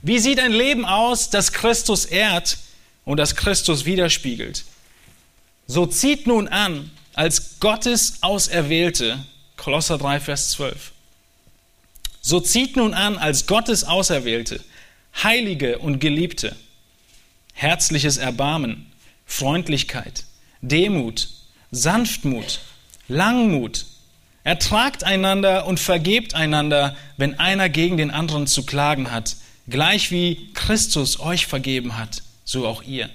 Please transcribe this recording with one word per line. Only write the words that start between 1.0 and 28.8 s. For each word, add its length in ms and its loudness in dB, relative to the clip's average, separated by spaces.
das 220 2
Christus 540 0
ehrt 520 0
und 140 -2
das 180 2
Christus 480 0
widerspiegelt? 800 -2
„So 180 0
zieht 420 0
nun 220 4
an, 420 -4
als 480 0
Gottes 640 0
Auserwählte“, 1000 0
Kolosser 420 -2
drei, 220 0
Vers 300 -4
zwölf. 420 -6
„So 220 0
zieht 340 0
nun 180 2
an, 240 0
als 280 0
Gottes 400 0
Auserwählte, 760 -2
Heilige 540 0
und 220 -2
Geliebte, 580 -2
herzliches 640 2
Erbarmen, 760 -2
Freundlichkeit, 1000 -2
Demut, 680 0
Sanftmut, 880 -2
Langmut. 800 2
Ertragt 640 0
einander 600 2
und 120 0
vergebt 540 0
einander, 640 2
wenn 240 0
einer 300 2
gegen 260 2
den 160 0
anderen 340 -2
zu 200 0
klagen 440 0